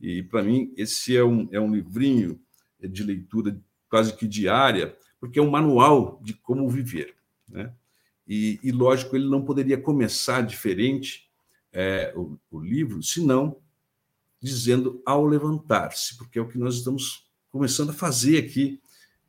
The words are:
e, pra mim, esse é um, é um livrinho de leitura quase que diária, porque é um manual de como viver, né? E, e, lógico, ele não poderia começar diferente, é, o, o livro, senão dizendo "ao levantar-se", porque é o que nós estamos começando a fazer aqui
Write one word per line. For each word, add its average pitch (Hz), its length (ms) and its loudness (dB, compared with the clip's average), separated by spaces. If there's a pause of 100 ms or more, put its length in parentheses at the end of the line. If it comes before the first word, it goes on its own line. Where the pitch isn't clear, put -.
e, 90 220 -6
pra 101 200 -2
mim, 120 340 0
esse 113 400 -2
é 123 80 6
um, 120 280 2
é 104 80 -2
um 107 140 0
livrinho 104 680 0 (400)
de 95 220 -8
leitura 101 580 -4 (280)
quase 113 280 2
que 113 100 -6
diária, 101 720 2 (240)
porque 123 180 -6
é 147 40 6
um 147 80 4
manual 143 720 6
de 110 120 -10
como 131 340 -2
viver, 120 480 -6 (320)
né? 101 240 -14 (540)
E, 107 360 -2
e, 131 80 -2
lógico, 131 460 2
ele 139 120 0
não 135 160 0
poderia 135 340 0
começar 127 640 0
diferente, 117 840 -4 (440)
é, 95 420 -2
o, 78 240 -8 (120)
o 78 100 -12
livro, 107 420 -4
senão 143 540 0 (840)
dizendo 127 640 -2
"ao 143 200 2
levantar-se", 147 920 0
porque - 220 -10
é 117 40 -2
o 113 60 -6
que 123 100 -8
nós 123 180 -2
estamos 131 520 -6 (220)
começando 143 400 -2
a 151 40 -8
fazer 147 440 2
aqui 135 420 -2 (480)